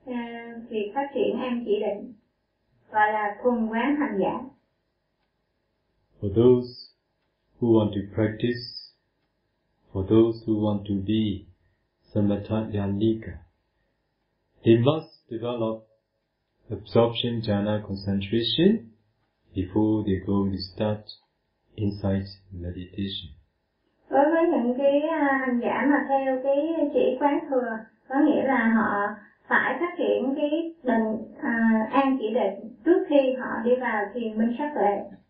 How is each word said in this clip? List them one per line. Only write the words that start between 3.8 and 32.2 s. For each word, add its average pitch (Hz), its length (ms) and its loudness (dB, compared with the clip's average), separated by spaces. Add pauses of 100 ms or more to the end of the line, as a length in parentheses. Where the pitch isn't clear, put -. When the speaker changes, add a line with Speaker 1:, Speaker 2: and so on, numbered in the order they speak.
Speaker 1:
hành 220 200 -2
giả. - 200 0 (1800)
Speaker 2:
For 101 140 -2
those 123 320 6 (920)
who 120 140 0
want 104 180 4
to 101 100 -4 (140)
practice, - 760 -4 (1000)
for 95 100 -2
those 113 440 4
who 107 120 0
want 104 200 0
to 101 140 -6 (140)
be 104 380 0 (680)
samatha 104 600 0
yanika, 101 580 -2 (1300)
they 117 140 8
must 147 540 0
develop 113 520 -6 (840)
absorption 117 720 0
jhana 104 460 0
concentration 113 1000 0 (680)
before 107 500 0
they 95 220 0
go 98 180 2
to 95 120 -2 (160)
start 107 320 -4 (720)
insight 98 500 -2 (260)
meditation. 90 840 -10 (760)
Speaker 1:
Đối 277 220 4
với 330 200 2
những 247 260 0
cái, 277 240 2
à, 294 400 0
hành 247 180 0
giả 220 320 -2
mà 294 180 2
theo 269 340 0
cái 294 500 0
chỉ 254 260 2
quán 294 200 2 (100)
thừa, 247 200 0 (400)
có 294 60 -4 (100)
nghĩa - 180 2
là 233 320 2
họ 202 400 0 (320)
phải - 320 0
phát 349 180 -4
triển 233 380 0
cái 302 480 -4
định, 220 580 -2
à, 226 500 0
an 269 280 2
chỉ 214 140 -4